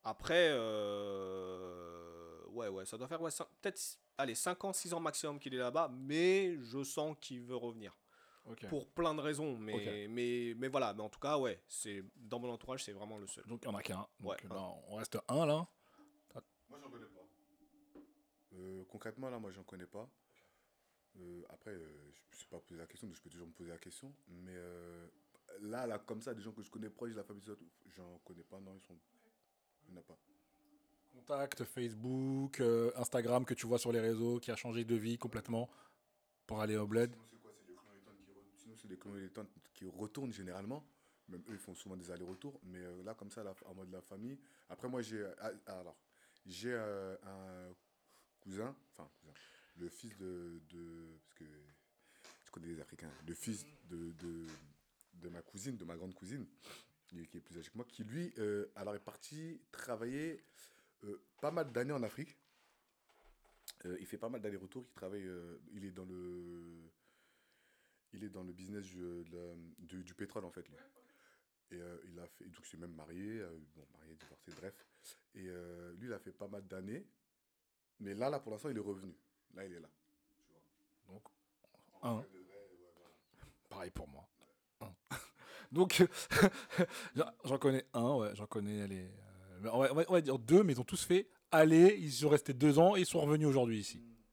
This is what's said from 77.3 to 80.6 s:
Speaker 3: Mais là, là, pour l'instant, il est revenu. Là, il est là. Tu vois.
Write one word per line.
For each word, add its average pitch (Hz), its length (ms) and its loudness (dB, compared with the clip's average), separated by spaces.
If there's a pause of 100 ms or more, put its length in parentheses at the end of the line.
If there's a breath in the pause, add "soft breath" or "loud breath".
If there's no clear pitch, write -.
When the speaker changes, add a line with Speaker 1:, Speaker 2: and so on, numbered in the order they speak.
Speaker 3:
Mais 98 140 -6
là, 117 160 0
là, 143 100 0
pour 113 120 -8
l'instant, 107 180 -6
il 135 80 -2
est 107 40 -2
revenu. 95 320 -6 (400)
Là, 95 120 -10
il 92 80 -12
est 85 60 -14
là. 76 100 -18 (500)
Tu - 120 -20
vois. - 640 -20